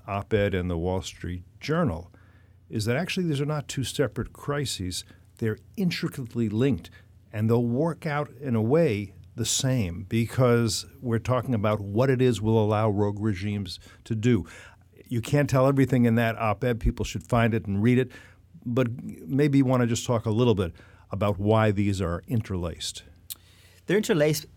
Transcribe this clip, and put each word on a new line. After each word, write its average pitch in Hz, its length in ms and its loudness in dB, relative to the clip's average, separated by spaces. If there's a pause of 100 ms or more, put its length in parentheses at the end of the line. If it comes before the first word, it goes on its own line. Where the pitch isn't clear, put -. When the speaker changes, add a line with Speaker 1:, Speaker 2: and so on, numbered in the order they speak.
Speaker 1:
op-ed 101 480 0
in 90 140 -2
the 87 100 -2
Wall 90 240 -2
Street 90 400 -10 (160)
Journal, 135 540 -2 (580)
is 107 140 -4
that 120 120 0
actually 180 300 -2
these 143 140 -2
are 147 60 -2
not 151 200 -6
two 135 180 -6
separate - 480 -4
crises. 120 720 -6 (340)
They're 110 200 -2 (180)
intricately 139 720 -4
linked, 110 420 0 (420)
and 110 180 0
they'll 120 140 4
work 143 420 -2
out 147 240 -4 (100)
in 135 140 -2
a 110 80 2
way 117 520 2 (220)
the 113 80 -2
same, 95 640 -2
because 117 800 2 (140)
we're 113 180 -2
talking 123 360 0
about 104 260 2
what 101 280 0
it 127 140 2
is 123 180 2
we'll 110 160 2
allow 107 320 2
rogue 101 300 0
regimes 101 640 -4 (240)
to 117 100 -6
do. 110 320 2 (600)
You 120 120 -2
can't 143 300 0
tell 131 160 4
everything 135 380 4
in 113 100 4
that 113 240 0
op-ed. 113 400 -2
People 113 260 -2
should - 200 -8
find 117 280 2
it 110 140 -2
and 98 160 -2
read 123 160 4
it. 127 140 -2 (520)
But 123 220 -2 (160)
maybe 139 560 0
you 135 60 6
want 127 160 2
to 120 80 2
just 113 180 -2
talk 117 180 -2
a 113 60 0
little 113 240 4
bit 90 180 -2 (380)
about 101 300 -2
why 110 320 4
these 98 280 0
are 87 280 -2
interlaced. 90 760 -6 (840)
Speaker 2:
They're 175 100 2
interlaced 156 500 2 (100)